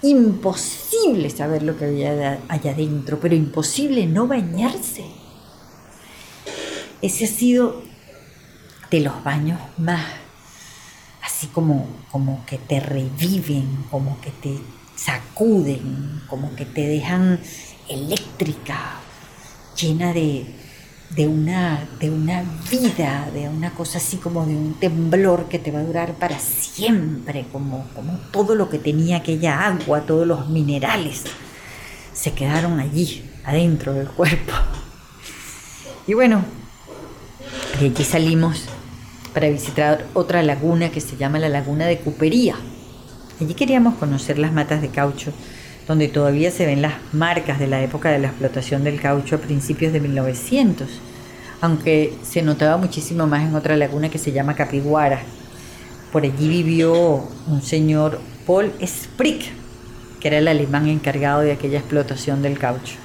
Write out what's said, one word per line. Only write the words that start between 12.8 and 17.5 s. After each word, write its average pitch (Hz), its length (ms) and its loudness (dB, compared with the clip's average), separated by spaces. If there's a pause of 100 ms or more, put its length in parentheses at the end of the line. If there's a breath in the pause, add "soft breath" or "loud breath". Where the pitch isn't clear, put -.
reviven, 139 1080 -2
como 139 300 -2
que 147 100 -10
te 139 280 -8 (360)
sacuden, 143 1300 -2
como 139 260 -6
que 143 120 -10
te 147 200 -2
dejan 175 540 2 (480 loud breath)